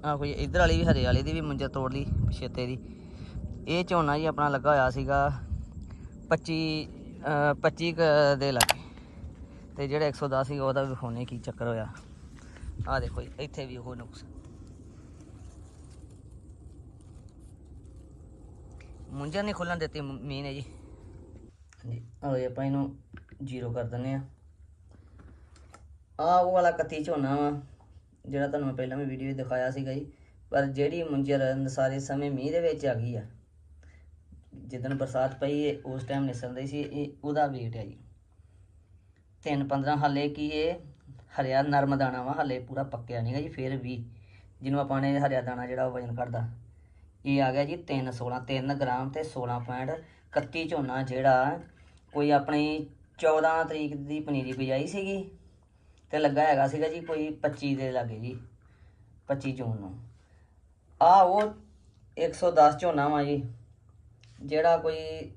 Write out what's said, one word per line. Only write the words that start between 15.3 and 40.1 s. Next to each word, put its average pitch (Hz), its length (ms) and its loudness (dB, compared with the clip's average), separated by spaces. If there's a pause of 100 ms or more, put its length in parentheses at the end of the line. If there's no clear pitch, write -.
ਮੁੰਜਰ 156 340 -4
ਨਹੀਂ 208 120 -2
ਖੁੱਲ੍ਹਣ 175 220 -2
ਦਿੱਤੀ 156 240 -4
ਮ-, 135 200 -8
ਮੀਂਹ 139 220 -6
ਨੇ 139 100 -6
ਜੀ। 143 80 -8
ਹਾਂਜੀ, - 1400 -16 (200)
ਆਓ 135 140 0
ਜੀ, 127 80 0
ਆਪਾਂ 131 200 -4
ਇਹਨੂੰ 139 300 0 (480)
ਜ਼ੀਰੋ 123 280 -6
ਕਰ 120 120 -2
ਦਿੰਦੇ 123 300 -4
ਹਾਂ। 135 80 -2 (2000)
ਆਹ 180 240 6
ਉਹ 180 80 4
ਵਾਲਾ 180 180 6
ਇਕੱਤੀ 156 340 -2
ਝੋਨਾ 143 320 0
ਵਾ, 147 260 0 (640)
ਜਿਹੜਾ 139 220 -2
ਤੁਹਾਨੂੰ 143 200 -2
ਮੈਂ 127 80 -2
ਪਹਿਲਾਂ 127 220 -4
ਵੀ 143 80 -4
ਵੀਡੀਓ 135 280 -6
'ਚ - 20 -4
ਦਿਖਾਇਆ 127 360 -2
ਸੀਗਾ 135 220 -4
ਜੀ। 147 180 -8 (380)
ਪਰ 139 160 2
ਜਿਹੜੀ 143 380 0
ਮੁੰਜਰ 139 520 2
ਨਸਾਰੇ 135 440 0
ਸਮੇਂ 139 320 -2
ਮੀਂਹ 135 200 -2
ਦੇ 170 80 2
ਵਿੱਚ 151 260 0
ਆ 127 80 2
ਗਈ 117 220 -2
ਆ, 104 100 -6 (1300)
ਜਿੱਦਣ 127 420 -6
ਬਰਸਾਤ 135 440 0
ਪਈ 147 300 0
ਹੈ, 147 60 0 (100)
ਉਸ 131 180 -6
ਟਾਈਮ 139 200 -2
ਨਿਸਲਦੀ 123 440 -4
ਸੀ। 143 140 -4
ਇਹ 143 300 -6 (120)
ਉਹਦਾ 147 220 2
weight 117 300 -6
ਹੈ 107 100 -8
ਜੀ - 120 -14 (1500)
ਤਿੰਨ 143 240 0
ਪੰਦਰਾਂ। 139 300 2
ਹਾਲੇ 143 320 2